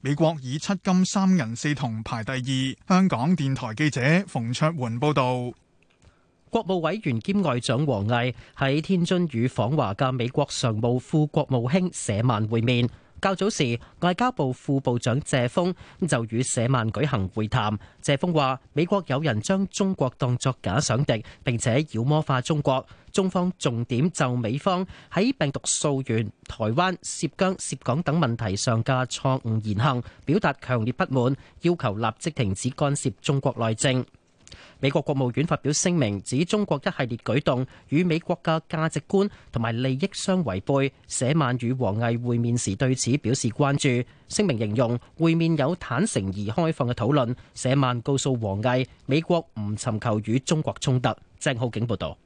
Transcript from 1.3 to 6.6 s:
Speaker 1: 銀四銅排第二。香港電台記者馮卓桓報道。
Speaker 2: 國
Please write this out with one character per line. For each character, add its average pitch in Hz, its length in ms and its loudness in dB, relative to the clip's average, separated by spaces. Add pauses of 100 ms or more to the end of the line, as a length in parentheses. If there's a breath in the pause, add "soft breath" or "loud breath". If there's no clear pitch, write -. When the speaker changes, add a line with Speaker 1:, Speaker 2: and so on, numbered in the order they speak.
Speaker 1:
銀 117 180 -2
四 147 200 -2
銅 117 260 -4
排 113 220 -6
第 135 80 -6
二。 131 640 -4
香 190 120 6
港 147 300 2
電 135 160 0
台 120 220 -6
記 151 160 2
者 131 100 -2
馮 143 500 2
卓 156 220 0
桓 120 260 -4
報 147 140 2
道。 127 400 0 (960 soft breath)
Speaker 2:
國 226 160 -2